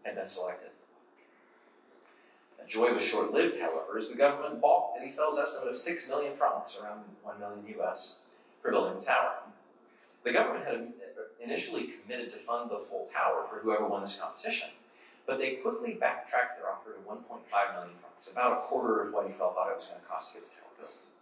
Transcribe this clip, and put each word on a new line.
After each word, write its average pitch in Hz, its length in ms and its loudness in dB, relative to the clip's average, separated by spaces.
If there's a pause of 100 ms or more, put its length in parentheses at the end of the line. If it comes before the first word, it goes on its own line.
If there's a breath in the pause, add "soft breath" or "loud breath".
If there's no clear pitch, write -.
had 110 120 -6
been 98 100 -4
selected. - 440 -2 (1900 loud breath)
That - 100 -18
joy 117 260 4
was - 120 4
short-lived, - 540 4
however, - 380 -2
as - 120 -2
the - 60 -8
government 139 440 4
balked 143 380 6
at - 80 -8
Eiffel's 151 320 0
estimate 131 300 -2
of - 80 0
six 170 320 2
million 143 240 0
francs, - 480 0
around 104 240 -10 (180)
one 104 160 -12
million 104 300 -10
U - 160 -4
S, - 380 -2 (400 loud breath)
for - 80 2
building - 280 4
the - 60 -2
tower. - 300 4 (920 loud breath)
The 120 80 4
government - 320 4
had 117 280 -4 (500)
initially 113 460 -2
committed 117 440 -8
to - 60 -14
fund 120 320 -4
the 104 80 -4
full - 280 -6
tower - 420 2
for 110 120 -8
whoever 107 260 2
won 101 160 -2
this - 180 2
competition, - 500 -4 (560 loud breath)
but 135 120 0
they 131 180 0
quickly - 380 -2
backtracked - 640 0
their - 120 -4
offer - 220 -10
to 98 80 -14
one 104 240 -10
point - 220 -16
five 101 280 2
million 87 220 -10
francs, - 340 -12
about 123 220 4
a - 100 2
quarter 117 400 2
of 104 100 -4
what 101 140 0
Eiffel 92 240 0
thought - 200 0
it 82 40 -2
was - 140 -6
gonna - 200 -14
cost - 260 -4
to - 60 -14
get - 80 -18
the - 60 -20
tower - 240 -20
built. - 140 -18 (300)